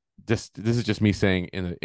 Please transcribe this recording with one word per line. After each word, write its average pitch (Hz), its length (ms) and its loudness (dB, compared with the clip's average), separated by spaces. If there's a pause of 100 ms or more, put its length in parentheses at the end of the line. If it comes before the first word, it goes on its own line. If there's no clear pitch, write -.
(240)
this, - 300 -2
this 117 240 0
is 117 60 -2
just 104 180 -2
me 104 100 6
saying 92 400 0
in 92 180 -6
the, 87 140 -8